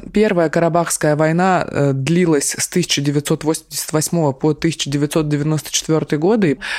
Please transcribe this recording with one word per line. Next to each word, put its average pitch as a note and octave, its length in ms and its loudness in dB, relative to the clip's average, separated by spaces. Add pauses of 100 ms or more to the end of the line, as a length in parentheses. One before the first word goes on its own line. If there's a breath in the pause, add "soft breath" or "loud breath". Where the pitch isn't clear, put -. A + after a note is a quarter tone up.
(120)
Первая F#3+ 380 2
Карабахская D#3+ 680 0
война, E3+ 500 2
э, C#3 280 0
длилась D#3 640 0
с - 100 -4
тысяча - 320 -2
девятьсот D3 440 -2
восемьдесят - 500 -4
восьмого D#3 380 0
по D#3 200 0
тысяча D3+ 380 -2
девятьсот D3 400 0
девяносто D3 420 -2
четвёртый D#3 460 0
годы, F3+ 400 2 (200 loud breath)